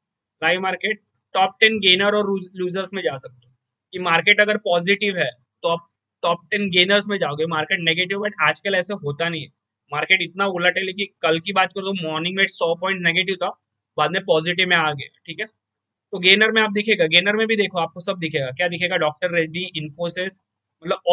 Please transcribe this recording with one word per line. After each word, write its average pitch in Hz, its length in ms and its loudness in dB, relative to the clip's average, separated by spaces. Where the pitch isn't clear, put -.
Live 175 200 2
market 190 400 -4
top 190 240 4
ten 220 200 4
gainer 196 360 4
और 208 120 0
लूज-, 190 280 -4
losers 185 380 -6
में 190 100 -6
जा 147 140 -2
सकते - 300 -18
हो - 60 -20
कि 185 80 -8
market 175 400 4
अगर 208 220 2
positive 190 540 2
है 143 120 0
तो 175 60 2
आप 170 180 -2
top 170 280 0
ten 202 200 0
gainers 196 380 4
में 202 100 -2
जाओगे। 151 280 -2
Market 165 340 -2
negative, 180 380 -2
but 208 140 -4
आजकल 156 320 0
ऐसा 185 180 -2
होता 143 260 -4
नहीं 160 120 -6
है, 135 80 -12
market 160 300 2
इतना 180 260 -6
वोलेटाइल 180 400 -2
है 185 60 -8
कि 202 120 -8
कल 165 180 2
की 190 140 -10
बात 185 220 0
करो 190 100 -8
तो 196 80 -4
morning 160 340 -4
में 190 120 4
सौ 170 280 -2
point 185 260 -4
negative 180 340 0
था, 185 120 -2
बाद 151 140 0
में 190 140 -4
positive 175 440 2
में 175 80 6
आ 156 140 2
गया, - 340 -12
ठीक 170 140 -12
है। 220 60 -6
तो - 760 -16
gainer 196 320 6
में 220 100 4
आप 214 120 0
दिखेगा, 208 340 2
gainer 180 280 4
में 220 120 0
भी 220 100 0
देखो 185 220 -2
आपको 165 220 -6
सब 185 180 -6
दिखेगा। 147 320 -4
क्या 175 160 -2
दिखेगा, 175 300 -2
doctor 165 380 -2
Reddy, 165 300 -2
Infosys, 170 600 -6
मतलब 175 160 -2